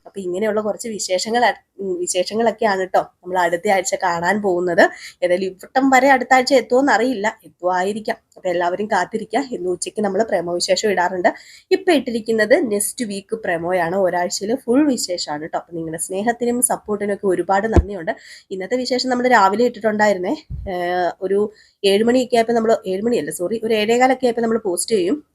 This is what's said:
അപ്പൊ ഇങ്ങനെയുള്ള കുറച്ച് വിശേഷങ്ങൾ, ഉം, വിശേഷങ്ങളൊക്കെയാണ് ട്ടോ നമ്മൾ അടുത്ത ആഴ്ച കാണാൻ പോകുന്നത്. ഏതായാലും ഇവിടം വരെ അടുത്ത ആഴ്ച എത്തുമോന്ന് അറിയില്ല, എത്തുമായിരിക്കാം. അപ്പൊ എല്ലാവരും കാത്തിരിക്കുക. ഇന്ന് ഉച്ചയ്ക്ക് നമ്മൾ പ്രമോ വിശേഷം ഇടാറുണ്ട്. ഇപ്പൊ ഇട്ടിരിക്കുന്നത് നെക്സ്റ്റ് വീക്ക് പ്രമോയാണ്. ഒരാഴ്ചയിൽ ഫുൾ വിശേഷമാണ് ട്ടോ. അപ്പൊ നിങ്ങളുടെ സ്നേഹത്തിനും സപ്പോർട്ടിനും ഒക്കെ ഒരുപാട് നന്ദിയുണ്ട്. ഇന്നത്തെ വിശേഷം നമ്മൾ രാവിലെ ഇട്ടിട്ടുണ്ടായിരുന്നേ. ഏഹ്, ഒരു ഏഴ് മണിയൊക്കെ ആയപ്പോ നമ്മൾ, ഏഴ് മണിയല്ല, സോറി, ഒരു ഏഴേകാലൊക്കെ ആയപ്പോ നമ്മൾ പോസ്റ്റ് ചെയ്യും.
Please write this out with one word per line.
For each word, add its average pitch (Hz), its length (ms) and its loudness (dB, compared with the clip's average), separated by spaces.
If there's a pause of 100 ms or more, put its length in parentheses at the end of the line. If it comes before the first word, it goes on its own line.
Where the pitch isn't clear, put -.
അപ്പൊ - 180 -14
ഇങ്ങനെയുള്ള 202 400 -2
കുറച്ച് 214 280 -6
വിശേഷങ്ങൾ, 214 540 -2 (340)
ഉം, 190 200 -6
വിശേഷങ്ങളൊക്കെയാണ് 196 880 0
ട്ടോ 190 180 2 (140)
നമ്മൾ 180 220 -8
അടുത്ത 170 300 0
ആഴ്ച 196 260 0
കാണാൻ 180 440 0
പോകുന്നത്. 180 440 2 (320)
ഏതായാലും 180 320 0
ഇവിടം 262 440 -4
വരെ 262 200 6
അടുത്ത 247 240 4
ആഴ്ച 254 200 4
എത്തുമോന്ന് 247 380 4
അറിയില്ല, 214 340 0 (160)
എത്തുമായിരിക്കാം. 185 760 -4 (120)
അപ്പൊ - 180 -8
എല്ലാവരും 180 380 -2
കാത്തിരിക്കുക. 208 640 -2
ഇന്ന് 180 200 -6
ഉച്ചയ്ക്ക് 180 320 -6
നമ്മൾ 196 200 0
പ്രമോ 175 320 -2
വിശേഷം 180 360 0
ഇടാറുണ്ട്. 180 400 0 (400)
ഇപ്പൊ 370 220 2
ഇട്ടിരിക്കുന്നത് 226 640 2 (100)
നെക്സ്റ്റ് 208 400 -4
വീക്ക് 202 320 -6
പ്രമോയാണ്. 175 640 -2
ഒരാഴ്ചയിൽ 185 580 0
ഫുൾ 262 300 2
വിശേഷമാണ് 170 580 -4
ട്ടോ. 170 120 -8
അപ്പൊ - 160 -8
നിങ്ങളുടെ 165 280 -8
സ്നേഹത്തിനും 240 640 -2
സപ്പോർട്ടിനും 202 520 -2
ഒക്കെ 196 120 -6
ഒരുപാട് 190 420 2
നന്ദിയുണ്ട്. 185 440 -2 (380)
ഇന്നത്തെ 190 260 -4
വിശേഷം 254 320 -2
നമ്മൾ 247 240 0
രാവിലെ 208 340 6
ഇട്ടിട്ടുണ്ടായിരുന്നേ. 208 680 0 (340)
ഏഹ്, 180 420 -2 (100)
ഒരു 196 200 0 (420)
ഏഴ് 202 220 4
മണിയൊക്കെ 247 320 2
ആയപ്പോ 226 180 2
നമ്മൾ, 226 180 2 (140)
ഏഴ് 190 160 -4
മണിയല്ല, 185 300 -2
സോറി, 185 280 -4
ഒരു 226 140 -2
ഏഴേകാലൊക്കെ 247 520 2
ആയപ്പോ 233 160 0
നമ്മൾ 226 180 0
പോസ്റ്റ് 175 320 -4
ചെയ്യും. 202 260 0 (160)